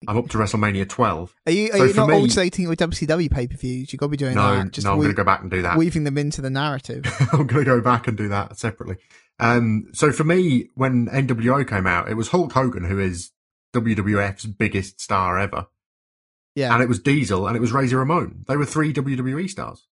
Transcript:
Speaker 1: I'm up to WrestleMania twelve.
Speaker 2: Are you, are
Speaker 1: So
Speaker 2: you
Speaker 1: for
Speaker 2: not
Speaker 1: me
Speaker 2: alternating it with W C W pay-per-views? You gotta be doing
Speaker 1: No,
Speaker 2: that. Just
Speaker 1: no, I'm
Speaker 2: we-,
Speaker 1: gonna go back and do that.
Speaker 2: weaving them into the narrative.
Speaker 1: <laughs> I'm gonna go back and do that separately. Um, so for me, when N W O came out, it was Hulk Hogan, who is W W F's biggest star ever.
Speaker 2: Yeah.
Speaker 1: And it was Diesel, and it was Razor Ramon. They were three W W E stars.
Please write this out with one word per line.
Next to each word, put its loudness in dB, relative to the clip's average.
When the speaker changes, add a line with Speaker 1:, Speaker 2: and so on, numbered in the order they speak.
Speaker 1:
I'm -2
up -4
to -2
WrestleMania 0
twelve. -2
Speaker 2:
Are 2
you, 2
are 2
Speaker 1:
So 6
Speaker 2:
you 6
Speaker 1:
for 2
Speaker 2:
not 4
Speaker 1:
me 4
Speaker 2:
alternating 2
it -4
with -2
W 0
C -2
W 0
pay-per-views? -4
You -10
gotta -2
be -4
doing -2
Speaker 1:
No, 4
Speaker 2:
that. -2
Just -4
Speaker 1:
no, 2
I'm 2
Speaker 2:
we-, 4
Speaker 1:
gonna 2
go 0
back 2
and -8
do -2
that. 2
Speaker 2:
weaving 2
them -2
into -4
the -6
narrative. -6
Speaker 1:
<laughs> 2
I'm 2
gonna 2
go 4
back 0
and -2
do -4
that -6
separately. -8
Um, 2
so 2
for 0
me, 2
when 0
N 0
W 0
O 2
came 0
out, 0
it -4
was -2
Hulk 0
Hogan, 0
who -2
is -2
W 2
W 2
F's -4
biggest -4
star 0
ever. -4
Speaker 2:
Yeah. 2
Speaker 1:
And 4
it 0
was 2
Diesel, 0
and -2
it -2
was 0
Razor 0
Ramon. -2
They 0
were 0
three -2
W -4
W -4
E -6
stars. -12